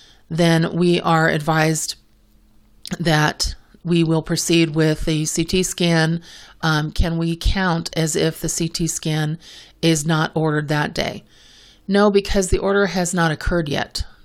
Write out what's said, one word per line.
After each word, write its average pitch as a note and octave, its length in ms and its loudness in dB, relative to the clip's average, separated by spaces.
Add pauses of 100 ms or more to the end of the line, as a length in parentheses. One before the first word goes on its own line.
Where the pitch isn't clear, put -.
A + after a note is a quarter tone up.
(300)
then E3 460 2
we F3 260 2
are D#3+ 260 2
advised D#3 680 0 (1040)
that D3+ 540 0 (300)
we E3+ 200 2
will D#3+ 200 0
proceed E3 520 2
with D#3 300 0
the D#3 200 0
C E3 200 -2
T F#3 160 0
scan. E3 600 0 (400)
Um, D#3 300 -2
can E3 280 0
we E3 180 -2
count E3+ 580 0
as D#3+ 200 0
if D#3+ 260 -2
the - 80 -4
C - 180 -2
T E3 200 -4
scan D#3 500 -2 (440)
is D#3+ 240 2
not D#3+ 300 0
ordered D3+ 320 0
that D3+ 260 -2
day? - 300 -4 (640)
No, G3+ 220 4
because G3 400 2
the - 80 0
order G3 300 0
has F3+ 260 -2
not E3+ 180 2
occurred D#3+ 380 -2
yet. - 340 -4 (220)